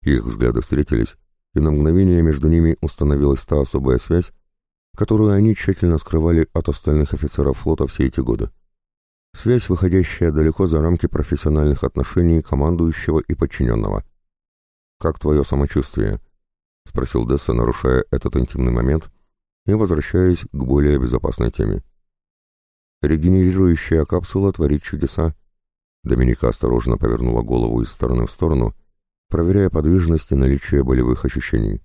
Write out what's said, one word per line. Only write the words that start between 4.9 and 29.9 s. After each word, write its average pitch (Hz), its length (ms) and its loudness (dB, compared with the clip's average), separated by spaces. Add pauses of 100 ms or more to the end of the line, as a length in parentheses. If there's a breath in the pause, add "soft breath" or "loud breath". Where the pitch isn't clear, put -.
которую 107 360 2
они 104 220 4
тщательно 87 440 0
скрывали 82 540 0
от 82 160 -2
остальных 73 440 0
офицеров 69 460 -2
флота 76 280 -2
все 65 200 -2
эти 64 140 -4
годы. 57 300 -4 (840)
Связь, 120 340 0
выходящая 90 640 0
далеко 78 360 0
за 80 140 0
рамки 85 260 0
профессиональных 73 760 0
отношений 82 600 0
командующего 82 800 0
и - 140 -6
подчиненного. 55 720 -2 (960)
«Как 80 180 -2
твое 73 240 2
самочувствие?» — 67 800 -2 (680)
спросил 64 400 -4
Десса, 65 260 -2
нарушая 60 580 0
этот - 260 -4
интимный 64 360 -2
момент 64 380 -2 (560)
и 98 80 2
возвращаясь 90 800 0
к 69 40 -10
более 71 420 2
безопасной 60 520 -2
теме. 52 320 -4 (1200)
«Регенерирующая 87 1000 2
капсула 95 480 -2
творит 73 300 0
чудеса». 80 520 -4 (680)
Доминика 60 440 0
осторожно 58 500 -2
повернула 58 440 0
голову 57 380 -2
из 60 80 -4
стороны 60 380 -2
в - 40 -10
сторону, 67 440 0 (560)
проверяя 92 400 2
подвижность 82 600 2